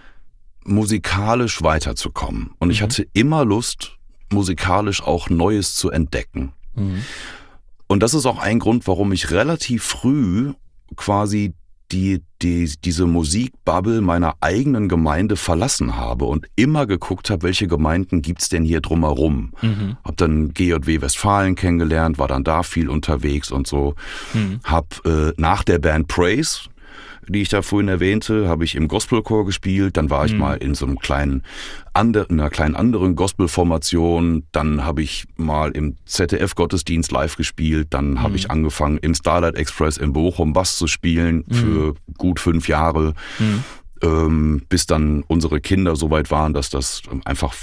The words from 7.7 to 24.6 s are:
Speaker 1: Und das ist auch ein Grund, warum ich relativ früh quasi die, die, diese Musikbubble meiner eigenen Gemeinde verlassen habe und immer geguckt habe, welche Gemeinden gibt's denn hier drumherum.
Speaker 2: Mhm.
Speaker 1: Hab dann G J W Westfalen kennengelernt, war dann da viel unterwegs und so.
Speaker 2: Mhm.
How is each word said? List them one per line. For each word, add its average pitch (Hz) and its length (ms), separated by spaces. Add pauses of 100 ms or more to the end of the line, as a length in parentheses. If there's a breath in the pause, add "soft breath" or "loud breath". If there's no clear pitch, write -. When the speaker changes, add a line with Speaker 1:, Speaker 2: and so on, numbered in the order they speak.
Speaker 1:
Und 98 160
das 123 100
ist 139 140
auch 120 120
ein 107 200
Grund, 113 280
warum 95 260
ich - 180
relativ 120 520
früh 127 720 (420)
quasi 104 580 (400)
die, 95 280 (200)
die, 85 280 (140)
diese 87 220
Musikbubble 92 960
meiner 85 400
eigenen 107 480
Gemeinde 82 480
verlassen 82 580
habe 60 300
und 73 200 (120)
immer 143 280
geguckt 92 440
habe, 90 140
welche 92 240
Gemeinden 82 540
gibt's - 280
denn 80 160
hier 80 160
drumherum. 76 800
Speaker 2:
Mhm. 104 420
Speaker 1:
Hab - 140
dann 78 360
G 92 140
J 78 180
W 78 140
Westfalen 95 560
kennengelernt, 82 640
war 69 80
dann 67 160
da 80 200
viel 80 260
unterwegs 71 640
und 65 160
so. 71 280 (380 loud breath)
Speaker 2:
Mhm. 104 320